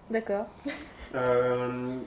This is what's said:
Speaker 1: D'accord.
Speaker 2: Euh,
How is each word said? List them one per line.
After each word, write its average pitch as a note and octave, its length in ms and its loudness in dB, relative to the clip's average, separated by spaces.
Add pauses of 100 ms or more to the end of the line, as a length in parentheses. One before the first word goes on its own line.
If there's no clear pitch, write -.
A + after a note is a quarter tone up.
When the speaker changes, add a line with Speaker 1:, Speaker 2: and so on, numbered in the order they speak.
Speaker 1:
D'accord. A3 380 0 (680)
Speaker 2:
Euh, B2 920 2